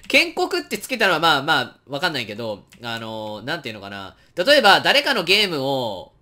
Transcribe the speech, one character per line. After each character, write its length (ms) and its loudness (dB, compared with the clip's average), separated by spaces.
建 280 4
国 280 0
っ 20 -8
て 140 -4
つ 100 -12
け 80 -4
た 120 4
の 60 4
は 40 2
ま 200 6
あ 40 -4
ま 180 2
あ、 160 -6
わ 100 -6
か 120 0
ん 20 -6
な 80 -4
い 60 -6
け 100 -10
ど、 280 -6
あ 160 -6
の 440 -8
ー、 20 -12
な 120 -4
ん 60 -8
て 60 -8
い 40 -8
う 20 -10
の 60 -14
か 100 -12
な。 260 -12
例 220 0
え 40 0
ば、 180 6
誰 220 2
か 100 0
の 120 -2
ゲ 200 2
ー 40 0
ム 120 -4
を、 600 -4